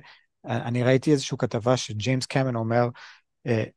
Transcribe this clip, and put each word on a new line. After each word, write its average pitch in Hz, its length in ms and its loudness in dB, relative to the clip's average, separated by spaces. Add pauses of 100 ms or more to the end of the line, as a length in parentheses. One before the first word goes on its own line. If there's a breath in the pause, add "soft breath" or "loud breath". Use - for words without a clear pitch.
(460 soft breath)
אני 120 380 -4
ראיתי 131 280 4
איזושהי 139 260 0
כתבה 123 400 0
שג'יימס 120 480 -2
קמרון 131 300 0
אומר, 117 320 2 (600 loud breath)
אה, 113 160 2 (140)